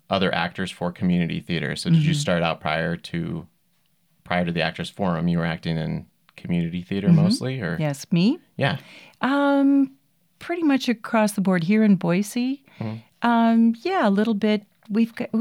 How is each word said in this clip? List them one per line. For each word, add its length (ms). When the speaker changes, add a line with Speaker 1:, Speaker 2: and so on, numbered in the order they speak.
Speaker 1:
other 240
actors 380
for 200
community 480
theater. 360
So 140
did 140
you 80
Speaker 2:
Mm-hmm. 80
Speaker 1:
start 240
out 180
prior 340
to, 520
prior 220
to 60
the 100
Actors 280
Forum, 380
you 100
were 80
acting 320
in 280
community 460
theater 260
Speaker 2:
Mm-hmm. 160
Speaker 1:
mostly, 380
or? 180
Speaker 2:
Yes, 320
me? 280
Speaker 1:
Yeah. 200
Speaker 2:
Um, 680
pretty 240
much 260
across 440
the 80
board 220
here 200
in 120
Boise. 680
Speaker 1:
Mm-hmm. 480
Speaker 2:
Um, 540
yeah, 260
a 40
little 220
bit. 300
We've 260
got, 140